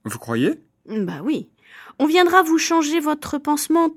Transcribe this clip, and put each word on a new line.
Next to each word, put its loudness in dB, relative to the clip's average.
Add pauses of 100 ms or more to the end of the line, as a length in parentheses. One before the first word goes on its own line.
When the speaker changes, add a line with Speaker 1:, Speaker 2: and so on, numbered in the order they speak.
Speaker 1:
Vous -10
croyez ? -2 (280)
Speaker 2:
Bah -4
oui. -4 (500)
On 4
viendra 4
vous 2
changer 0
votre -4
pansement 0